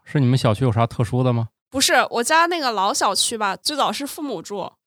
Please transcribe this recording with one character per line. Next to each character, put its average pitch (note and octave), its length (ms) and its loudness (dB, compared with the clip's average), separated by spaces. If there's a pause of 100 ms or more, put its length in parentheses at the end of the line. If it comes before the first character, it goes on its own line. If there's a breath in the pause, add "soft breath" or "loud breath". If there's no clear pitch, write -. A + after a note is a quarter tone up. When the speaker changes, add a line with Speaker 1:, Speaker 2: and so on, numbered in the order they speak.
Speaker 1:
是 - 160 0
你 B2+ 60 4
们 B2+ 100 4
小 A#2 160 2
区 A#2+ 120 0
有 B2+ 60 2
啥 A#2 160 2
特 - 160 -4
殊 B2 220 0
的 B2+ 80 2
吗？ A#2 160 -2 (220)
Speaker 2:
不 C4+ 100 -4
是， C4+ 300 4
我 A#3 120 -2
家 D#4+ 220 4
那 F4 160 0
个 B3+ 120 -2
老 G3+ 200 0
小 A#3+ 220 0
区 - 240 -2
吧， G3 180 -2
最 - 180 -6
早 B3 160 0
是 C#4 160 -6
父 - 160 -12
母 A3 200 -6
住。 G3+ 280 -8 (160)